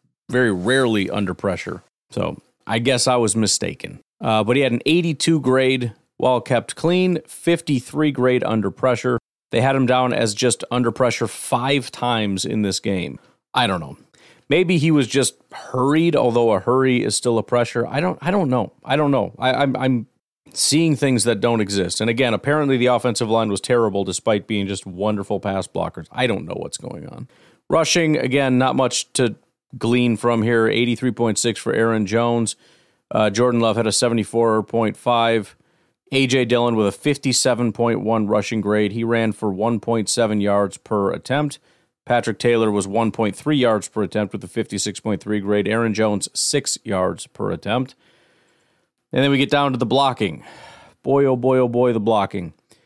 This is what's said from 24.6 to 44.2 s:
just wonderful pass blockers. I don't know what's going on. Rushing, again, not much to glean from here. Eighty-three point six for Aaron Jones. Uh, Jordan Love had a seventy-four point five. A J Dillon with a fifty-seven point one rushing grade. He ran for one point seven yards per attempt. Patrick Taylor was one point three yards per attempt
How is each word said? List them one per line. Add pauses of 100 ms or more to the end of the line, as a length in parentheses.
just
wonderful
pass
blockers.
I
don't
know
what's
going
on. (420)
Rushing,
again,
not
much
to (420)
glean
from
here.
Eighty-three
point
six
for
Aaron
Jones. (560)
Uh,
Jordan
Love
had
a
seventy-four
point
five. (540)
A
J
Dillon
with
a
fifty-seven
point
one
rushing
grade.
He
ran
for
one
point
seven
yards
per
attempt. (480)
Patrick
Taylor
was
one
point
three
yards
per
attempt